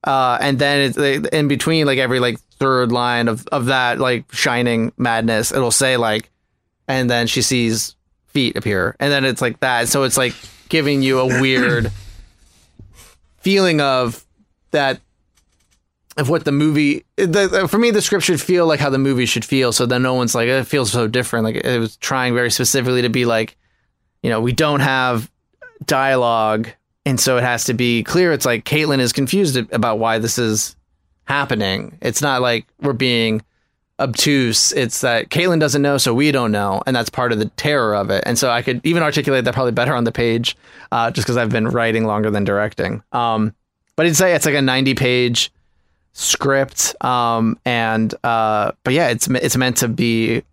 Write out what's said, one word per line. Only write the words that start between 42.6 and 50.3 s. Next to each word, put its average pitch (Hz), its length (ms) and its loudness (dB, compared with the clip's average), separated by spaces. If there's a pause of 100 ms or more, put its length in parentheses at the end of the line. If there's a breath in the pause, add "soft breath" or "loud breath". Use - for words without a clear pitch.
Um, 110 440 0 (400)
but 156 100 2
I'd 165 100 2
say 185 200 4
it's, 143 100 0
like, 151 100 2
a 143 60 2
ninety 131 320 2
page 123 580 0 (640)
script. - 880 -2
Um, 117 600 0
and, 113 480 0 (100)
uh, 110 500 0 (100)
but 127 100 0
yeah, 156 160 2
it's, 117 180 -2
it's 127 300 0
meant 127 200 0
to 123 100 0
be 113 640 0